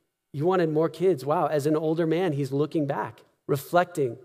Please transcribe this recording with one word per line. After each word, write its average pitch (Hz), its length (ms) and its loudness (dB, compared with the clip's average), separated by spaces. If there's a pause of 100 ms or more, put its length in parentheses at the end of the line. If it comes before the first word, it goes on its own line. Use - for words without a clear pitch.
(320)
you 147 140 -4
wanted 180 240 2
more 156 180 2
kids." 156 380 0
Wow, 151 220 2
as 147 180 0
an 156 100 2
older 160 300 0
man, 165 260 0
he's 139 180 -2
looking 147 360 0
back, 147 340 -6 (260)
reflecting 147 800 0